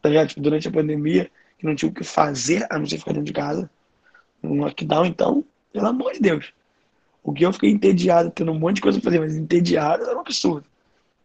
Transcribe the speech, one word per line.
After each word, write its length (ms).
tá 80
ligado? 200
Tipo, 120
durante 260
a 40
pandemia, 580
que 80
não 100
tinha 140
o 40
que 100
fazer, 680
a 100
não 60
ser 120
ficar 140
dentro 140
de 80
casa. 360
Um 180
lockdown, 440
então, 380
pelo 160
amor 260
de 60
Deus. 340
O 100
que 120
eu 80
fiquei 160
entediado, 640
tendo 200
um 80
monte 180
de 40
coisa 180
pra 120
fazer, 80
mas 160
entediado 680
era 120
um 60
absurdo. 440